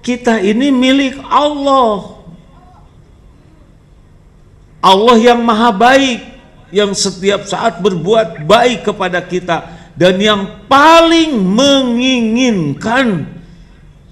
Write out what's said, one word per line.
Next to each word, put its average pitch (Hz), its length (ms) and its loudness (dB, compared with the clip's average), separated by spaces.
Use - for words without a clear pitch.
Kita 240 380 -2
ini 220 320 0
milik 262 500 0
Allah. 269 1000 -2
Allah 202 320 4
yang 240 320 4
maha 233 240 2
baik, 247 480 2
yang 202 160 0
setiap 190 560 -4
saat - 320 -4
berbuat 190 640 -2
baik 233 480 0
kepada 180 320 -6
kita, 175 400 -6
dan 185 240 2
yang 202 480 -4
paling 320 720 4
menginginkan 233 1900 0